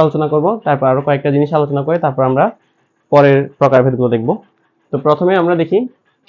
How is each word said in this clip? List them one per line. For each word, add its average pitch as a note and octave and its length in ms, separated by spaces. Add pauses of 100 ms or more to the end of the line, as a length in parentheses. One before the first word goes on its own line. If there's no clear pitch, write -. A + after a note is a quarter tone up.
আলোচনা D3+ 300
করব, D3+ 140 (180)
তারপর C#3 260
আরো C3+ 160
কয়েকটা C#3+ 280
জিনিস C#3+ 220
আলোচনা C#3+ 300
করে E3 180
তারপর C3 240
আমরা C3+ 160 (640)
পরের C#3+ 260 (220)
প্রকারভেদগুলো B2+ 540
দেখব। A#2 160 (640)
তো - 40 (100)
প্রথমে F3 360
আমরা E3+ 200
দেখি E3 160 (520)